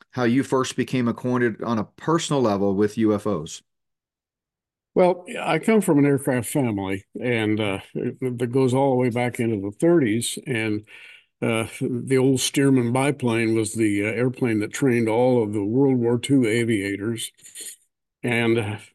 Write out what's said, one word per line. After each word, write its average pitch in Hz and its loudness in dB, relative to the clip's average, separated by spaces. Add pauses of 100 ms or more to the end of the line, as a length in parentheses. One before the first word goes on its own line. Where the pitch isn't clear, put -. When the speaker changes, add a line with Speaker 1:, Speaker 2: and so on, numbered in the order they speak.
(120)
Speaker 1:
how 127 -2
you 123 2
first 131 -2
became 123 -2
acquainted 120 -2
on 113 -2
a 98 -4
personal 160 -2
level 101 2
with 104 0
U 107 2
F 101 -4
Os. 85 -6 (1300)
Speaker 2:
Well, 185 2 (160)
I 160 -2
come 220 2
from 156 2
an 139 6
aircraft 131 0
family, 98 -4 (160)
and, 110 0
uh, 98 -2 (140)
that 123 -6
goes 131 2
all 135 2
the 127 2
way 127 2
back 120 -2
into 113 -2
the 101 -6
thirties, 131 2
and, 110 -2 (580)
uh, 113 0 (120)
the 127 -2
old 131 4
Stearman 131 2
biplane 123 0
was 110 -2
the, 104 0
uh, 104 -2
airplane 117 0
that 101 -4
trained 120 2
all 123 2
of 104 -2
the 104 -2
World 131 2
War 120 2
Two 131 2
aviators. 110 -2 (920)
And, 117 2
uh, 107 -4 (180)